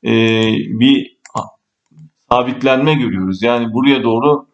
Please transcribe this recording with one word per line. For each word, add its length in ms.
e, 60
bir 360
sabitlenme 640
görüyoruz. 500
Yani 300
buraya 300
doğru 500